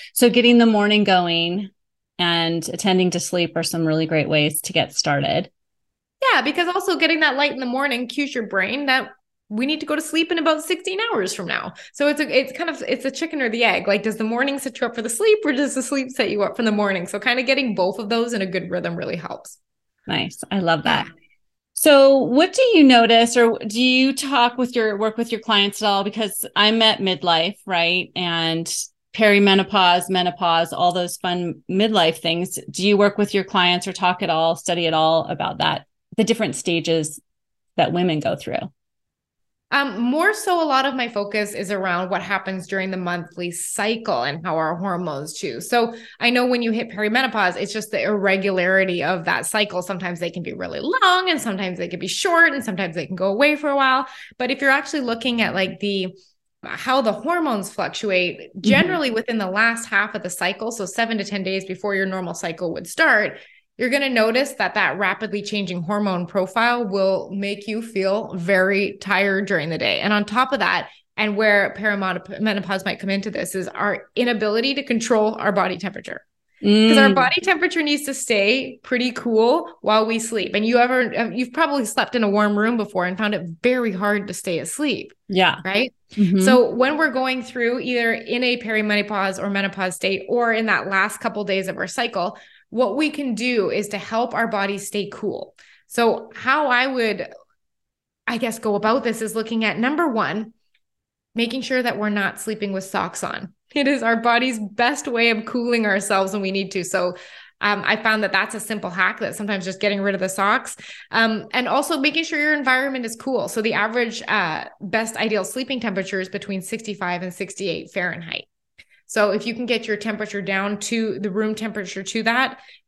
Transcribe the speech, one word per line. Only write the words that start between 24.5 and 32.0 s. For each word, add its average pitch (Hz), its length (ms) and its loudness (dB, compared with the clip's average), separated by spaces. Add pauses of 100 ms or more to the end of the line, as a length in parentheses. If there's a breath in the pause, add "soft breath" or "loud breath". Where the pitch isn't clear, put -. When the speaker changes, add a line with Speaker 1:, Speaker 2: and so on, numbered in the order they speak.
Speaker 1:
with 247 180 -2
your, 220 220 0
work 214 220 0
with 233 120 -4
your 220 120 -4
clients 202 400 2
at 214 40 0
all? 196 180 2
Because 208 420 -6 (100)
I'm 214 240 4
at 220 200 4
midlife, 180 680 0
right? 175 500 0
And 165 500 -2 (460)
perimenopause, 196 960 4
menopause, 175 640 0
all 175 200 2
those 175 260 -4
fun 180 520 -4
midlife 185 480 2